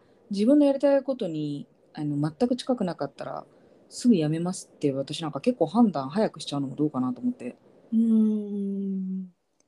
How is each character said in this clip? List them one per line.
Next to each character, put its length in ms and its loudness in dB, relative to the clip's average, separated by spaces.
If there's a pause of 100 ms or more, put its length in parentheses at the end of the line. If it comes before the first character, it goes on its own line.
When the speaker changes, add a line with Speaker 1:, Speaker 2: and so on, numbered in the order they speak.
(320)
Speaker 1:
自 140 2
分 120 8
の 80 8
や 80 6
り 60 -4
た 160 6
い 80 2
こ 120 -2
と 120 -4
に、 400 -6 (300)
あ 60 -4
の、 160 -2
全 300 0
く 60 0
近 200 -2
く 80 -2
な 120 -4
か 100 -6
っ 80 -8
た 120 -12
ら、 200 -10 (440)
す 180 -4
ぐ 80 8
辞 120 2
め 120 -2
ま 140 -4
す 200 -16
っ 60 -20
て 120 0
私 300 -6
な 80 -6
ん 20 -6
か 80 -8
結 180 -2
構 100 2
判 240 4
断 180 -4
早 200 0
く 120 -14
し 40 -14
ち 80 -8
ゃ 40 -2
う 40 -2
の 60 -4
も 80 -10
ど 100 0
う 60 0
か 80 -4
な 140 -2
と 80 -16
思 100 0
っ 20 -2
て。 220 -12 (380)
Speaker 2:
う 20 2
ん 40 4
う 60 4
ん 40 2
う 40 4
ん 20 6
う 20 6
ん。 1080 -2 (400)